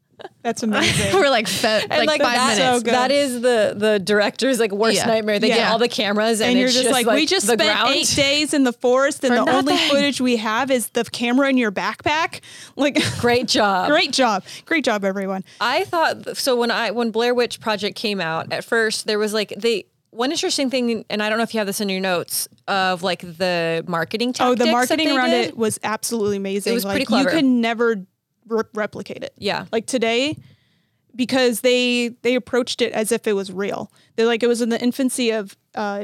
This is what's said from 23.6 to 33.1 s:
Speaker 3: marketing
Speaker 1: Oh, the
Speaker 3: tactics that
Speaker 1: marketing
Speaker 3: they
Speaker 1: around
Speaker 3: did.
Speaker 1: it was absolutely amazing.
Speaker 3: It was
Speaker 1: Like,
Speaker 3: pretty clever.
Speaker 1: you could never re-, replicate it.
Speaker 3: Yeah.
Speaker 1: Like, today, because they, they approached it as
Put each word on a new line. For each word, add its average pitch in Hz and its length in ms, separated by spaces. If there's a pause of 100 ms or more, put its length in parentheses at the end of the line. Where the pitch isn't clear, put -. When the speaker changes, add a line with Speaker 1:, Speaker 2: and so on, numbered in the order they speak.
Speaker 3:
marketing 175 420 (100)
Speaker 1:
Oh, 247 140
the 214 120
Speaker 3:
tactics - 0
that 320 60
Speaker 1:
marketing 339 360
Speaker 3:
they 294 100
Speaker 1:
around 254 140
Speaker 3:
did. 240 160
Speaker 1:
it - 100
was 214 260
absolutely 214 540
amazing. 196 340
Speaker 3:
It - 40
was 190 100
Speaker 1:
Like, 196 80
Speaker 3:
pretty 262 120
clever. 269 240
Speaker 1:
you 294 80
could 311 80
never 233 600 (420)
re-, 220 160 (100)
replicate - 500
it. - 140
Speaker 3:
Yeah. 190 340
Speaker 1:
Like, 233 140
today, 240 520 (760)
because 247 460
they, 247 480 (140)
they 247 120
approached 247 460
it 233 120
as 214 180